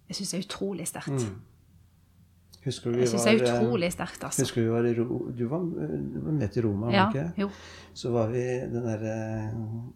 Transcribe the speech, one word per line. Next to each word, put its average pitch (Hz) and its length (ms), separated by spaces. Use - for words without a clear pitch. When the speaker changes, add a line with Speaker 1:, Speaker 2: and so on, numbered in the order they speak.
Speaker 1:
Jeg - 80
synes 196 140
det 170 80
er 190 100
utrolig 196 400
sterkt. 135 360
Speaker 2:
Mm. 101 160
Husker 123 260
du 120 60
vi 123 80
Speaker 1:
Jeg 123 40
synes 110 160
det 214 100
er 127 100
Speaker 2:
var, 123 160
eh, - 20
Speaker 1:
utrolig 180 300
sterkt, - 320
altså. 139 180
Speaker 2:
husker 120 200
du 113 60
vi 113 40
var 117 160
i 117 60
Ro-, 123 420
du 120 120
var, 160 120
eh, 151 360
du 151 60
var 151 120
med 131 200
til 123 120
Roma, 104 220
var 120 60
du 196 40
Speaker 1:
Ja, 190 280
Speaker 2:
ikke? 170 140
Speaker 1:
jo. 202 120
Speaker 2:
Så - 180
var 113 160
vi 123 120
i 127 200
den 120 240
der, 110 200
eh, 110 500